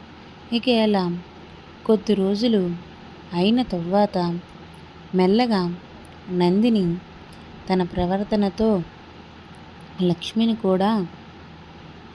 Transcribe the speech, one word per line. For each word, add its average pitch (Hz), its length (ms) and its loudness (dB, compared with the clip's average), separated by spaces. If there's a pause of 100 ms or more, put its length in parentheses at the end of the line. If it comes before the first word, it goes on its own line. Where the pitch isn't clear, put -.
(540)
ఇక 233 140 0
ఇలా 202 500 2 (680)
కొద్ది 220 280 2
రోజులు 202 480 2 (720)
అయిన 208 300 2
తరువాత 190 560 0 (960)
మెల్లగా 196 480 4 (680)
నందిని 180 680 2 (680)
తన 185 180 0
ప్రవర్తనతో 196 1000 0 (1200)
లక్ష్మిని 214 540 0
కూడా 196 500 0 (1080)